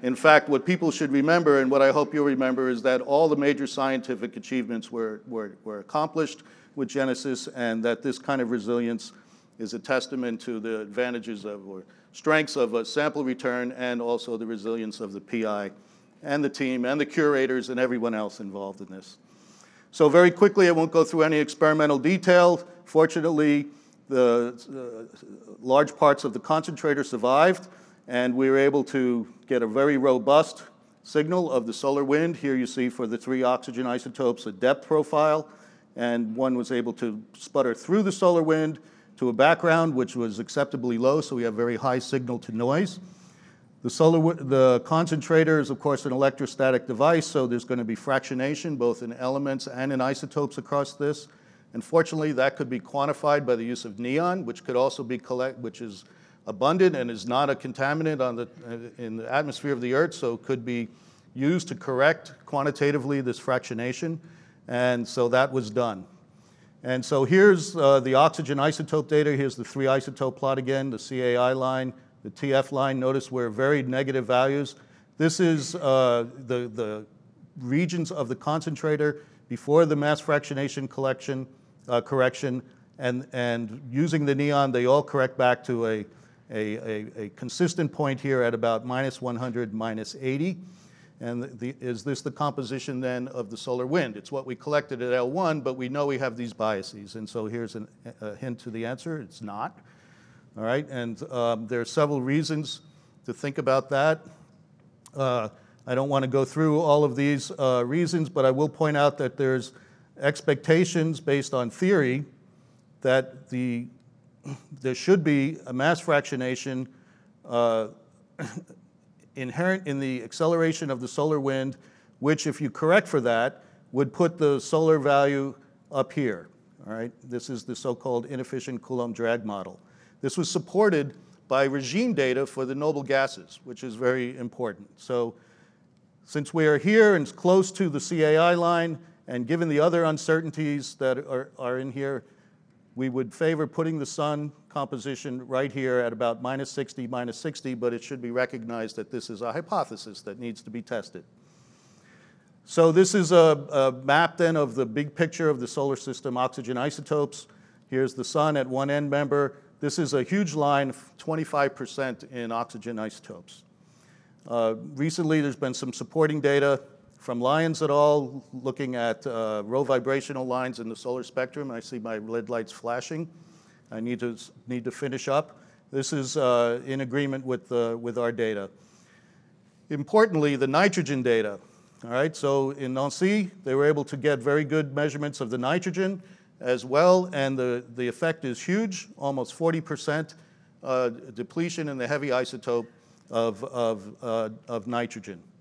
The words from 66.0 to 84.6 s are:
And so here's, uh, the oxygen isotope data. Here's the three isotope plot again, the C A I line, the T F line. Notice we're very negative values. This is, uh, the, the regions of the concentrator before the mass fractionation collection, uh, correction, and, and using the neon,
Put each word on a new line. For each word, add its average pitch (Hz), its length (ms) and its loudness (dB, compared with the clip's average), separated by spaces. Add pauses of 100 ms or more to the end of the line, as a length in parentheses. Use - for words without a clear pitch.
And 127 200 -2
so 135 200 2
here's, 185 520 6
uh, 139 260 6
the 131 140 2
oxygen 147 420 4
isotope 156 500 0
data. 151 240 4
Here's 135 240 -2
the 117 80 -10
three 135 220 -4
isotope 131 500 0
plot 135 220 -2
again, 135 320 -2
the 110 100 -8
C 127 220 -6
A 123 160 2
I 127 160 4
line, 131 400 -2 (300)
the 110 60 -10
T 139 240 -4
F 135 200 2
line. 135 260 0
Notice 131 320 -2
we're 123 180 -2
very 135 340 2
negative 131 420 -2
values. 131 500 0 (420)
This 160 220 2
is, 160 360 2
uh, 131 520 4 (200)
the, 123 260 -2
the 107 320 -6 (520)
regions 165 540 -2
of 147 160 -6
the 127 80 -4
concentrator 151 880 -2 (240)
before 147 380 4
the 151 100 0
mass 147 260 0
fractionation 143 680 -2
collection, 131 580 -4 (400)
uh, 120 140 2
correction, 127 600 0 (380)
and, 127 320 -2
and 120 580 -4
using 147 360 0
the 139 100 2
neon, 143 380 2